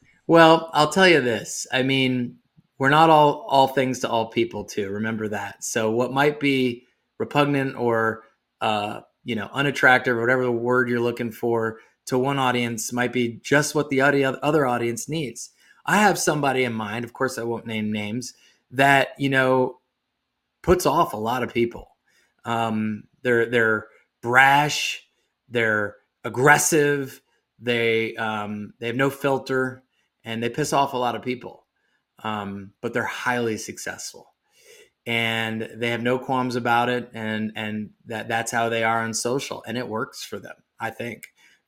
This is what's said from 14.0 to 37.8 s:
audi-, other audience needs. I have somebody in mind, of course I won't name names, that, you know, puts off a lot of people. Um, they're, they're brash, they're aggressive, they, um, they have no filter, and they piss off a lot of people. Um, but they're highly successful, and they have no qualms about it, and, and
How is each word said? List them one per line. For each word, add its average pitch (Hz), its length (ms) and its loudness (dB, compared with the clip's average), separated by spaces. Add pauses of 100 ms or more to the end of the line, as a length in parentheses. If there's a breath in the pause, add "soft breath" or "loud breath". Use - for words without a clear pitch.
audi-, 139 240 4
other 143 400 0
audience 120 440 -2
needs. 147 420 -8 (340 soft breath)
I 180 140 2
have 202 200 4
somebody 143 460 2
in 117 80 -2
mind, 110 320 -6
of 113 80 -10
course 127 260 -4
I 113 40 -6
won't 113 240 -6
name 107 240 -2
names, 107 440 -6 (360 soft breath)
that, 139 380 4 (100)
you 139 100 0
know, 131 500 2 (840)
puts 180 240 2
off 147 280 2
a 104 40 -8
lot 120 240 -2
of 110 100 -6
people. - 440 -4 (480)
Um, 110 600 -4 (180)
they're, 117 240 2
they're 110 420 2 (340 soft breath)
brash, 139 800 4 (440)
they're 110 480 0 (280)
aggressive, 143 960 2 (380)
they, 113 580 -2
um, 104 640 -8
they 117 80 -8
have 117 100 -4
no 135 140 2
filter, 131 720 -2 (420)
and 113 180 -6
they 120 60 0
piss 143 240 -4
off 139 200 2
a 127 60 -4
lot 120 180 -2
of 98 60 -10
people. - 420 -10 (600)
Um, 101 560 -8
but 120 120 -6
they're 120 120 -2
highly 120 520 -4
successful, - 800 -14 (720 soft breath)
and 113 680 -2
they 120 140 -4
have 117 120 -4
no 123 160 0
qualms 127 380 -2
about 120 320 2
it, 123 260 -4
and, 110 400 -6
and 107 360 -8 (160)